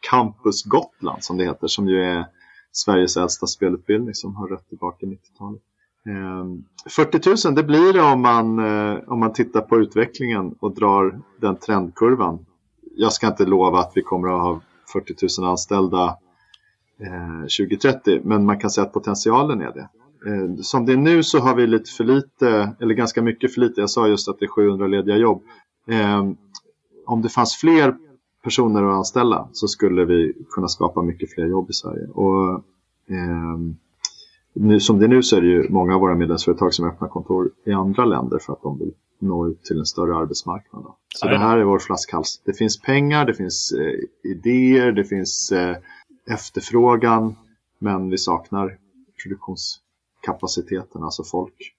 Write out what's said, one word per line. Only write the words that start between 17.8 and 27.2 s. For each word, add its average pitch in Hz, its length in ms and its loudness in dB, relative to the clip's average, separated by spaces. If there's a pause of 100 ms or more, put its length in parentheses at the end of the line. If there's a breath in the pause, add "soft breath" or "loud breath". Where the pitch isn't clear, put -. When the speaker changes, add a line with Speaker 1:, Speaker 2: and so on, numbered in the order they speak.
Speaker 1:
men 101 220 2
man 101 140 2
kan 104 100 -4
säga 101 180 0
att - 60 -16
potentialen 113 680 0
är 60 120 -8
det. 67 160 -16 (400)
Eh, 95 320 -4
som 123 240 -2
det 127 80 2
är 127 40 4
nu 160 260 4
så 151 160 2
har 127 160 2
vi 120 120 4
lite 110 240 0
för - 120 -6
lite, 113 760 0
eller 113 140 0
ganska 113 280 0
mycket 117 320 -2
för 120 80 0
lite. 113 200 2
Jag 101 80 0
sa 113 180 2
just 101 220 0
att 95 100 -8
det 101 60 -2
är 98 40 -8
sjuhundra 101 380 2
lediga 98 300 0
jobb. 107 260 2 (480 soft breath)
Ehm, 101 440 0 (720)
om 117 140 0